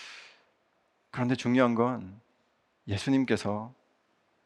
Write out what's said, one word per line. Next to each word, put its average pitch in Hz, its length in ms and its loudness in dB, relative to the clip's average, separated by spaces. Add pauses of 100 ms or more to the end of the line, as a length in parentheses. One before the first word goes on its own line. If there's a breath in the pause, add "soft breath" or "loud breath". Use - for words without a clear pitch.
(1120 loud breath)
그런데 127 260 0
중요한 123 380 2
건 113 460 -2 (680)
예수님께서 110 840 0 (720)